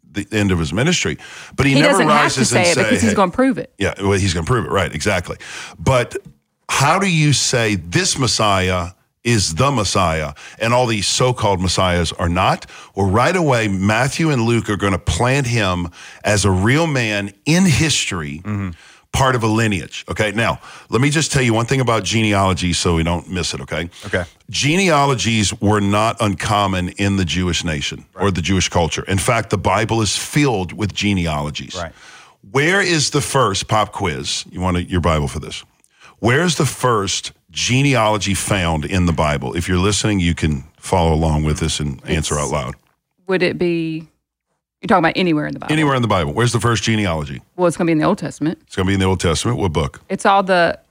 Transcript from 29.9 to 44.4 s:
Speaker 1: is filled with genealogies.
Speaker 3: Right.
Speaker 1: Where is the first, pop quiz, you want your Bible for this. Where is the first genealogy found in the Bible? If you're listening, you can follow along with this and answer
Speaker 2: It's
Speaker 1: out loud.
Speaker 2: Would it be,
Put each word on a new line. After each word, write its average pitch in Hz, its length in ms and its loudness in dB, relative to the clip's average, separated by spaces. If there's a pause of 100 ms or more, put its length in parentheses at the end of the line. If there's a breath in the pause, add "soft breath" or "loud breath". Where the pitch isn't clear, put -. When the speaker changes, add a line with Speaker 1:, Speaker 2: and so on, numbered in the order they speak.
Speaker 1:
is 104 160 -2
filled 113 560 0
with 95 220 -6
genealogies. 78 800 -2
Speaker 3:
Right. 85 160 -10 (600 loud breath)
Speaker 1:
Where 160 300 2
is 170 300 0
the 147 100 2
first, 110 460 0
pop 107 240 2
quiz, 71 580 -6
you 92 100 -12
want 90 300 -2
your 92 120 0
Bible 78 260 2
for 76 120 -6
this. - 240 -12 (540 soft breath)
Where 123 260 2
is 180 120 0
the 156 100 2
first 110 680 -2 (180)
genealogy 107 840 2
found 82 500 0
in 90 220 0
the 87 80 2
Bible? 71 400 -2
If 85 140 -4
you're 90 100 2
listening, 101 440 2
you 85 120 2
can 76 300 -2 (160)
follow 82 340 2
along 78 300 2
with 76 160 -2
this 80 200 -2
and 71 280 -6
answer 78 260 -2
Speaker 2:
It's 73 120 -4
Speaker 1:
out 67 40 -6
loud. 69 260 -6 (520)
Speaker 2:
Would 185 160 0
it 160 160 -2
be, 165 480 -4 (760)